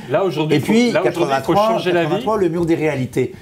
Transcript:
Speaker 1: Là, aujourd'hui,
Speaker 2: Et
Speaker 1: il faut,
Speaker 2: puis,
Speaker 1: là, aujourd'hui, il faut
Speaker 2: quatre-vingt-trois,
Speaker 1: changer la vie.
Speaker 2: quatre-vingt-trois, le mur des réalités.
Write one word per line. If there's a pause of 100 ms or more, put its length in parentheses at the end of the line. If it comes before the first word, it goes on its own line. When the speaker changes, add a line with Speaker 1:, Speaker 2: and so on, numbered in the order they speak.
(120)
Speaker 1:
Là,
aujourd'hui,
Speaker 2:
Et
Speaker 1:
il
faut,
Speaker 2:
puis,
Speaker 1:
là,
aujourd'hui,
il
faut
Speaker 2:
quatre-vingt-trois,
Speaker 1:
changer
la
vie.
Speaker 2:
quatre-vingt-trois,
le
mur
des
réalités.